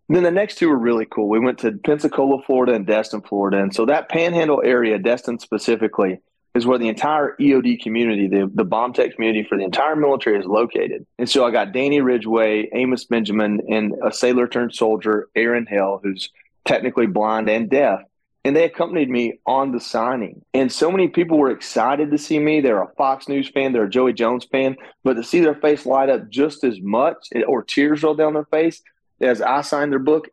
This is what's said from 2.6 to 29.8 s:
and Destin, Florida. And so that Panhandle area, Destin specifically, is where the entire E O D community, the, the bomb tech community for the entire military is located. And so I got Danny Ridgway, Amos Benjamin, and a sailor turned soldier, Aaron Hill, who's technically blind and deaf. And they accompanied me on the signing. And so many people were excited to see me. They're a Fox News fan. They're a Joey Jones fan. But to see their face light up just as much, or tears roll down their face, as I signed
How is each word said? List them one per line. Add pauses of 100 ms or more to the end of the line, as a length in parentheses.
and
Destin,
Florida.
And
so
that
Panhandle
area,
Destin
specifically, (360)
is
where
the
entire
E
O
D
community,
the,
the
bomb
tech
community
for
the
entire
military
is
located. (140)
And
so
I
got
Danny
Ridgway,
Amos
Benjamin,
and (100)
a
sailor
turned
soldier,
Aaron
Hill,
who's (340)
technically
blind
and
deaf. (440)
And
they
accompanied
me
on
the
signing.
And
so
many
people
were
excited
to
see
me.
They're
a
Fox
News
fan.
They're
a
Joey
Jones
fan. (280)
But
to
see
their
face
light
up
just
as
much, (180)
or
tears
roll
down
their
face, (380)
as
I
signed